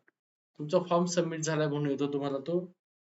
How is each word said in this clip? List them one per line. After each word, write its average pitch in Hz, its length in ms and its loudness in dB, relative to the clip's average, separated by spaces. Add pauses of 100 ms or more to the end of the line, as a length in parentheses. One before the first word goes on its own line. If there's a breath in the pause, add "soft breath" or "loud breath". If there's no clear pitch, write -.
(580)
तुमचा 151 200 0
फॉर्म 175 260 2
सबमिट 165 360 0
झालाय 156 260 0
म्हणून 147 240 0
येतो 139 220 0
तुम्हाला 139 260 -2
तो, 170 340 -2 (400)